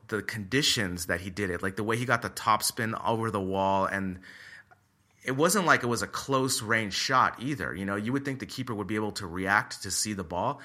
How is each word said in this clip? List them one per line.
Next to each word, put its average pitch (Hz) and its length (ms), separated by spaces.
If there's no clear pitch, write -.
the 104 160
conditions 101 840
that 87 160
he 98 80
did 92 220
it, 85 100
like, 95 140
the 110 80
way 110 120
he 120 100
got 120 180
the 98 60
top 107 340
spin 113 320
over 113 340
the 104 100
wall, 95 460
and 95 320
it 127 100
wasn't 175 340
like 127 160
it 123 40
was 113 140
a 101 60
close 135 560
range 107 320
shot 127 420
either. 104 380
You 95 100
know, 101 100
you 107 160
would 139 140
think 135 140
the 101 80
keeper 123 260
would 101 140
be 107 80
able 107 160
to 98 160
react 95 560
to 98 80
see - 220
the 95 100
ball, 90 420